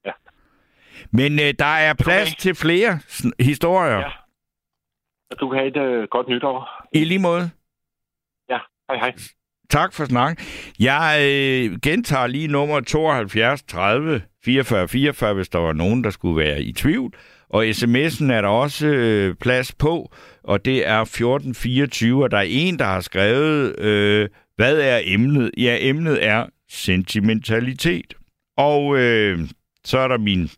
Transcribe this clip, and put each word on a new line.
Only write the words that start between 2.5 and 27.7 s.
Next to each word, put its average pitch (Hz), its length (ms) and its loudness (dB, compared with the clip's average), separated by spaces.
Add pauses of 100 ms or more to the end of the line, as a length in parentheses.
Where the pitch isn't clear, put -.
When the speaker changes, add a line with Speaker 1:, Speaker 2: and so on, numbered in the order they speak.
Speaker 2:
flere 180 360 2 (160)
sn-, - 240 -4 (140)
historier. 151 540 2
Speaker 1:
Ja. 143 100 -6 (1200)
Og - 80 -16
du 135 100 -4
kan 135 100 -2
have 135 80 -2
et, 135 100 -4
øh, 123 300 -2
godt 127 200 -2
nytår. 131 420 -4 (240)
Speaker 2:
I 156 100 2
lige 180 160 0
måde. 175 300 0 (1000)
Speaker 1:
Ja, 123 80 -4 (320)
hej, 131 80 -4
hej. 123 160 -4 (560)
Speaker 2:
Tak 165 240 0
for - 120 -6
snak. 135 340 0 (400)
Jeg, 151 420 2
øh, 135 640 0
gentager 139 440 0
lige 143 200 -4
nummer 147 340 0
tooghalvfjerds 127 800 0
tredive 113 580 0 (240)
fireogfyrre 120 420 2
fireogfyrre, 131 460 0
hvis 95 160 -4
der 87 100 -2
var 82 140 0
nogen, 101 300 0
der 107 60 0
skulle 85 360 -2
være 73 160 -2
i 58 120 -6
tvivl. 202 400 -2 (360)
Og 110 240 0
S 120 140 0
M 117 80 4
S'en 143 360 0
er 113 100 2
der 101 60 0
også, 143 400 0
øh, 110 480 2
plads 123 400 -2
på, 156 360 -2 (320)
og 98 220 -2
det 131 220 0
er 110 300 -2
fjorten 131 380 -2
fireogtyve, 127 680 0
og 123 80 0
der 104 60 2
er 98 100 2
en, 147 320 0
der 131 60 0
har 92 160 0
skrevet, 127 760 0
øh, 104 500 2 (260)
"Hvad 139 260 4
er 127 240 2
emnet?" 117 520 2
Ja, 120 200 0 (120)
emnet 151 380 0
er 110 180 0 (240)
sentimentalitet. 113 1400 -2 (440)